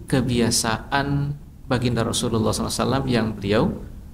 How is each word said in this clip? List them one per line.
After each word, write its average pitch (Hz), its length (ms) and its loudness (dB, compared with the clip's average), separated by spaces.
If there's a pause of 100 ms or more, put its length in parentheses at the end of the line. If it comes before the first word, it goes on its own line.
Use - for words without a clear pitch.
kebiasaan 135 1300 0 (260)
baginda 123 380 2
Rasulullah 110 500 0
sallallahu 104 240 -2
alaihi 117 80 0
wasallam 131 240 0
yang 113 240 2
beliau 104 320 2 (500)